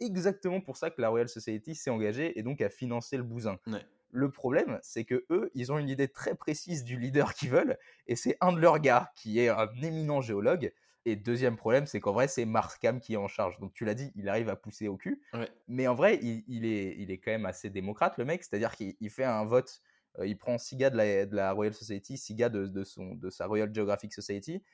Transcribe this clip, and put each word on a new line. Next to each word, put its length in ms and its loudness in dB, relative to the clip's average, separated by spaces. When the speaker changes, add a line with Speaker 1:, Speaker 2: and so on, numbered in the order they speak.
Speaker 1:
exactement 580 0
pour 160 -10
ça 140 -4
que 100 -10
la 80 2
Royal 220 2
Society 440 -6
s'est 160 -6
engagée 480 0
et 60 -4
donc 160 -4
a 100 2
financé 460 -4
le 80 -2
bousin. 340 -4
Speaker 2:
Ouais. 180 -6
Speaker 1:
Le 180 2
problème, 540 0
c'est 220 -6
que 240 0
eux, 260 0
ils 160 -2
ont 60 0
une 120 -2
idée 200 0
très 260 -4
précise 480 -6
du 160 -6
leader 340 2
qu'ils 180 -4
veulent, 280 4
et 100 0
c'est 240 0
un 100 6
de 80 2
leurs 200 8
gars, 360 6
qui 240 -2
est 80 6
un 220 4
éminent 380 0
géologue. 540 2
Et 120 0
deuxième 400 2
problème, 280 4
c'est 140 -4
qu'en 140 0
vrai, 160 4
c'est 160 -2
Markham 560 0
qui 140 -4
est 20 2
en 100 -2
charge. 320 -2
Donc 140 -10
tu 100 -8
l'as 120 0
dit, 200 -8
il 140 -6
arrive 180 0
à 80 -2
pousser 320 -8
au 80 -4
cul. 260 -6
Speaker 2:
Ouais. 160 -4
Speaker 1:
Mais 200 0
en 80 4
vrai, 260 6
il, 260 -4
il 180 -6
est, 320 -2
il 140 -8
est 60 -6
quand 140 -4
même 140 -2
assez 240 -6
démocrate, 480 -2
le 60 -2
mec. 180 -4
C'est-à-dire 340 -2
qu'il, 260 -8
il 80 -8
fait 160 -4
un 180 0
vote, 380 0
euh, 80 -2
il 100 -2
prend 200 -2
six 200 -8
gars 140 4
de 40 -2
la, 300 4
de 100 -4
la 160 2
Royal 220 0
Society, 440 -10
six 180 -10
gars 120 2
de, 200 -2
de 180 -4
son, 300 -12
de 140 -10
sa 180 -8
Royal 260 0
Geographic 400 -2
Society, 500 -8